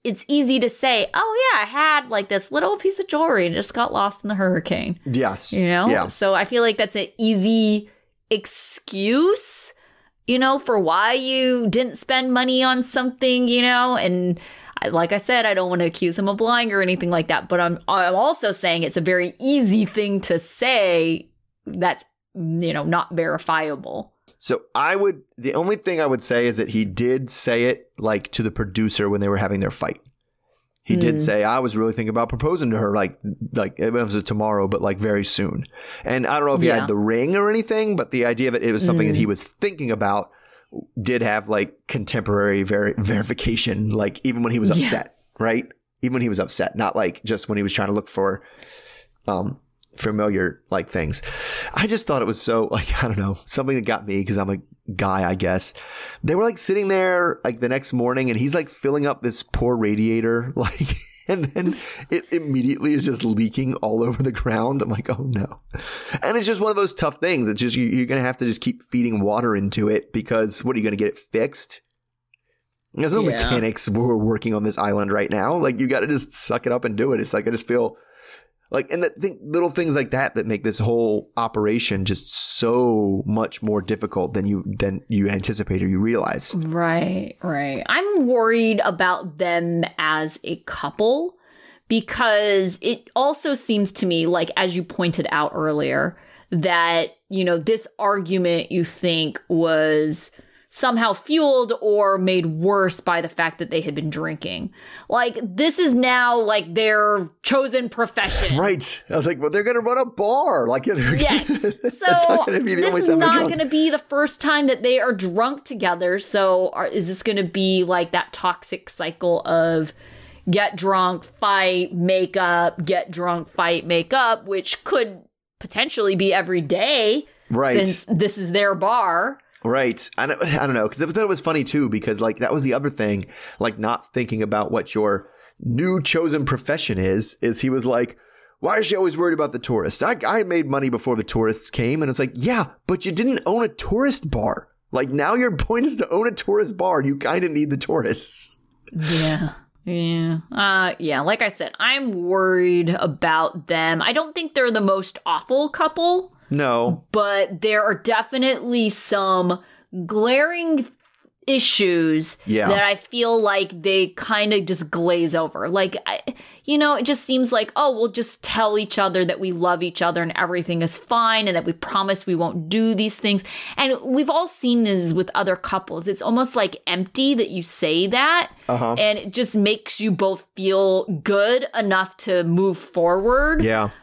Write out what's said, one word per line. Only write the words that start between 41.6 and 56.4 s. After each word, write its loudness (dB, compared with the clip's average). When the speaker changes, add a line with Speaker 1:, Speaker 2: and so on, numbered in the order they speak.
Speaker 2:
contemporary 0
veri-, 0
verification, -2
like, -2
even -2
when 0
he 0
was 2
Speaker 1:
Yeah. 4
Speaker 2:
upset, 0
right? -2
Even -2
when 0
he 0
was -2
upset, -2
not, -2
like, -2
just -4
when -2
he 0
was -2
trying -2
to 0
look -4
for, -2
um, -4
familiar, -2
like, -2
things. -4
I 0
just -2
thought 0
it -2
was 0
so, 2
like, -2
<laughs> -2
I 0
don't -2
know, -2
something -2
that -2
got -2
me 0
'cause -2
I'm -2
a -2
guy, 0
I 0
guess. 0
They 2
were, 2